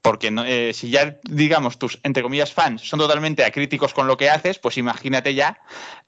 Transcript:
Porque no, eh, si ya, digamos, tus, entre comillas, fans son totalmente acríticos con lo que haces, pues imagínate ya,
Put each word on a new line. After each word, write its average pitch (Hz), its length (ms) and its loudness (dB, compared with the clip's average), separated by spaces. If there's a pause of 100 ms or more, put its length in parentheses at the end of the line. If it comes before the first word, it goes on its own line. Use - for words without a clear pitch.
Porque 110 300 2
no, 110 140 -2
eh, 120 280 0
si 120 180 -8
ya, 147 320 2
digamos, 147 560 0
tus, - 240 -6
entre 139 200 0
comillas, 143 300 -2
fans 135 280 0
son - 180 -8
totalmente 151 460 2
acríticos 139 480 0
con 135 140 0
lo 131 100 4
que 139 140 4
haces, 175 280 0
pues 120 200 -4
imagínate 131 560 -2
ya, 139 260 0 (480)